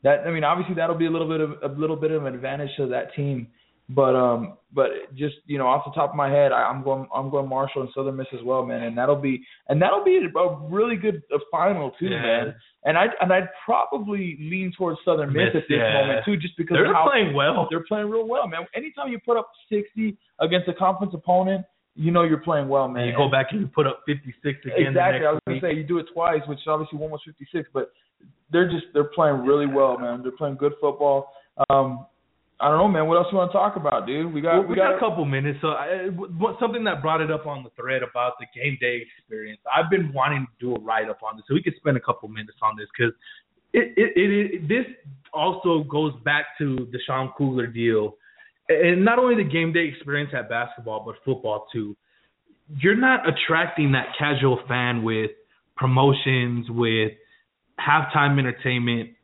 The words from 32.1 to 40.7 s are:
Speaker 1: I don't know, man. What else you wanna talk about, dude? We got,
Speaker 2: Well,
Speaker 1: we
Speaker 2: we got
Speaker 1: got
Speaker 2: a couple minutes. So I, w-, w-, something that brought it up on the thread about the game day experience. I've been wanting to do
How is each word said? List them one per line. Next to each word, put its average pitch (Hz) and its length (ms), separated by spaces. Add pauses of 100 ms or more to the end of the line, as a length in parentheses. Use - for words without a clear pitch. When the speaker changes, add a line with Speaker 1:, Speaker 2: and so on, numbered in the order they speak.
Speaker 1:
I 139 100
don't 151 80
know, 190 100
man. 156 200
What 165 100
else 175 140
you 196 60
wanna 180 140
talk 202 240
about, 135 320
dude? 160 260
We 147 60
got, 165 140
Speaker 2:
Well, 190 100
Speaker 1:
we 180 60
Speaker 2:
we - 60
got 190 160
Speaker 1:
got 185 60
Speaker 2:
a - 20
couple 180 260
minutes. 139 360
So 160 80
I, 156 360
w-, 185 260
w-, 196 300
something 233 240
that 170 160
brought 156 180
it 156 100
up 156 160
on 139 180
the 120 80
thread 127 320
about 123 360
the 123 60 (100)
game 131 240
day 123 240
experience. 107 640
I've 160 220
been 180 240
wanting 135 340
to 120 180
do 123 100